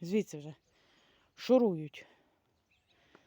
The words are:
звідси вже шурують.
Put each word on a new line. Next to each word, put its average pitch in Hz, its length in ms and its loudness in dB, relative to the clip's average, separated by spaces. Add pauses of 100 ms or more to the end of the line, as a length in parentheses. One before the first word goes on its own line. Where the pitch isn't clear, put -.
звідси 180 380 -4
вже 147 160 -16 (840)
шурують. 202 720 2 (1200)